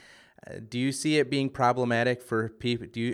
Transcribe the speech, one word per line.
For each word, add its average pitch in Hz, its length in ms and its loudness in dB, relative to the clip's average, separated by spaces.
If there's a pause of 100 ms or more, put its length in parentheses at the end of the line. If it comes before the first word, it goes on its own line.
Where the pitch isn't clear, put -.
(480)
Uh, - 120 -12 (100)
do 120 100 -4
you 131 140 0
see 156 240 0
it 139 120 2
being 139 200 0
problematic 123 720 2
for 110 260 -2
people? 117 420 -4
Do 117 120 -6
you, 117 120 -2